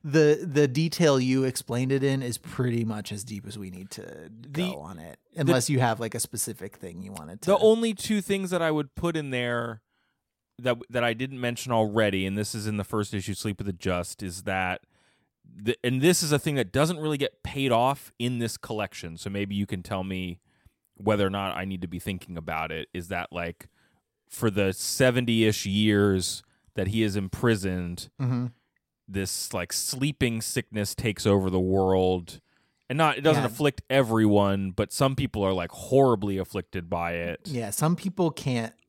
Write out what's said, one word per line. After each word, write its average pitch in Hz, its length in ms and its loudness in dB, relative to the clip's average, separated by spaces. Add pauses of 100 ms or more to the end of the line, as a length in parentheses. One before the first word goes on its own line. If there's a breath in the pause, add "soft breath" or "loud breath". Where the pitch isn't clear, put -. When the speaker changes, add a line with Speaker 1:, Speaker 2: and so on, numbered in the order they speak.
Speaker 1:
the, 151 420 6
the 147 220 4
detail 151 540 4
you 131 240 4
explained 127 480 -2
it 135 100 2
in 135 180 2
is 120 160 -6
pretty 120 460 -2
much 107 300 -6
as 101 100 -8
deep 104 240 -10
as 104 100 -12
we 95 120 -10
need 92 220 -14
to 85 380 -14
Speaker 2:
The, 147 440 -6
Speaker 1:
go - 80 -12
on 85 180 -14
it, 80 200 -18 (140)
Speaker 2:
the, 170 60 -8
Speaker 1:
unless 131 300 2
you 135 100 2
have, 120 220 2
like, 113 140 -6
a 113 40 -6
specific 107 560 -8
thing 87 260 -14
you 98 120 -14
wanted 82 300 -14
to. 180 80 2
Speaker 2:
the 202 80 6
only 226 340 4
two 208 260 -2
things 196 300 -2
that 175 120 -2
I 160 100 2
would 147 220 -2
put 170 220 -4
in 147 140 -4
there 120 520 -4 (800)
that, 120 180 0 (120)
that 120 160 0
I 117 80 2
didn't 131 260 -6
mention 123 320 -4
already, 104 540 4
and 98 120 -2
this 107 160 -4
is 107 140 -6
in 107 80 -2
the 101 80 -2
first 107 300 -2
issue, 101 200 -4
Sleep 101 280 -6
of 101 40 -8
the 101 60 -2
Just, 87 500 -4
is 90 220 -8
that, 92 380 -2 (680)
the, 110 320 -4
and 127 200 0
this 175 200 4
is 151 120 0
a 143 60 2
thing 147 160 -2
that 113 180 -2
doesn't 156 260 0
really 156 180 -2
get - 240 -4
paid 135 300 -2
off 123 480 2
in 120 200 -2
this 117 180 -4
collection, 98 580 -8
so 101 140 -10
maybe 101 260 -2
you 101 100 0
can 92 160 -6
tell 95 220 -4
me 92 380 -6 (560)
whether 101 280 2
or 95 40 2
not 98 260 -4
I 90 80 -6
need 95 200 -6
to 90 40 -6
be 87 120 -10
thinking 92 360 -8
about 80 380 -6
it, 80 200 -8
is 87 140 -8
that, 90 240 -6
like, 85 380 -8 (600)
for 117 200 -2
the 98 220 2
seventy-ish 117 920 2
years 101 760 4 (340)
that 98 120 -2
he 110 160 0
is 104 140 0
imprisoned, 92 920 -2 (120)
Speaker 1:
Mm-hmm. 127 240 0 (600)
Speaker 2:
this, 98 460 -4
like, 90 200 -4
sleeping 127 680 -2
sickness - 540 -4
takes 110 300 -4
over 98 240 4
the 92 100 2
world. 92 800 2 (500)
And 139 80 -2
not, 156 200 2
it 139 40 -6
doesn't 147 220 4
Speaker 1:
Yeah. 120 40 0
Speaker 2:
afflict 139 420 0
everyone, 104 840 4
but 101 220 -2
some 135 240 2
people 107 260 -2
are, 95 100 2
like, 87 180 -2
horribly 110 680 4
afflicted 92 520 -6
by 85 260 -2
it. 85 300 -4
Speaker 1:
Yeah, 117 260 -6
some 165 260 2
people 175 340 0
can't 120 420 -4 (160)